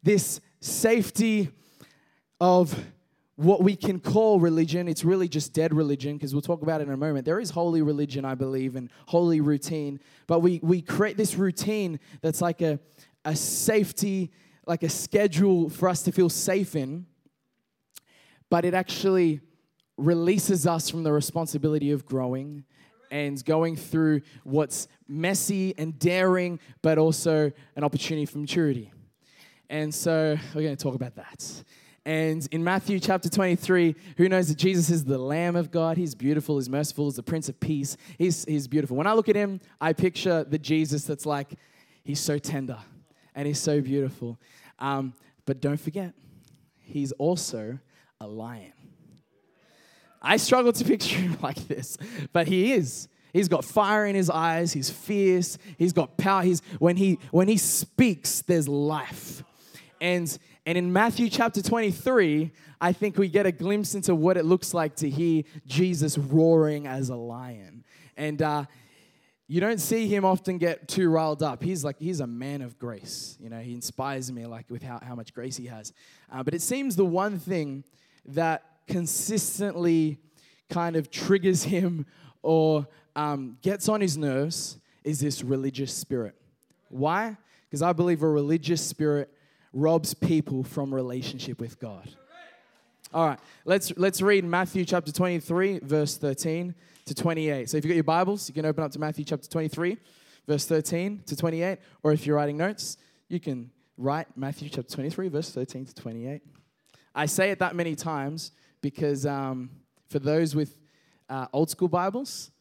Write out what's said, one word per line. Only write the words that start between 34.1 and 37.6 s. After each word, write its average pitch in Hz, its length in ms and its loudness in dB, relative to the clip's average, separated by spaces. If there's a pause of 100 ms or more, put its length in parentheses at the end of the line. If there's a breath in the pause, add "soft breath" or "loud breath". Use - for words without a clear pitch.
who 180 120 6
knows 185 200 4
that 151 100 0
Jesus 175 320 4
is 160 140 4
the 131 140 0
Lamb 160 360 0
of 175 160 0
God? 165 260 0
He's 160 200 -2
beautiful, 147 400 0
he's 131 120 -2
merciful, 147 360 -2
he's 139 120 -2
the 120 60 -10
Prince 160 260 -4
of - 120 -8